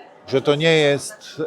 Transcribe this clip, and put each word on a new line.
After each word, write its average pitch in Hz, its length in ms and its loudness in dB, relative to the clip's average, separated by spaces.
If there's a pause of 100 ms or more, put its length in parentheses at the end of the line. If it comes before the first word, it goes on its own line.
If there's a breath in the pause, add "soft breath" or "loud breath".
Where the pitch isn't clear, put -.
(280)
Że 131 140 0
to 147 140 2
nie 160 220 2
jest 143 680 -2